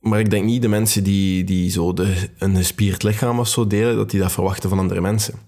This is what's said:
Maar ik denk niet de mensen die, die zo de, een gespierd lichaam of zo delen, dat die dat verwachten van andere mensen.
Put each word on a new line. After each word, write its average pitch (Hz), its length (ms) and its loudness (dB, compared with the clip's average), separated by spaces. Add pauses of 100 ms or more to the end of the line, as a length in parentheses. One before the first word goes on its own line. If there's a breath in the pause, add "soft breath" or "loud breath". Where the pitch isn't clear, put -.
Maar 107 200 2
ik 107 100 2
denk 104 140 0
niet 117 180 2
de 117 60 2
mensen 107 360 0
die, 95 400 2
die 90 260 0
zo 87 220 0
de, 92 360 -2 (100)
een 95 180 0
gespierd 92 460 0
lichaam 120 360 0
of 117 100 -2
zo 117 180 0
delen, 107 300 2
dat 104 140 -2
die 98 100 0
dat 92 120 0
verwachten 92 360 -2
van 95 100 2
andere 92 220 0
mensen. 104 340 -2 (140)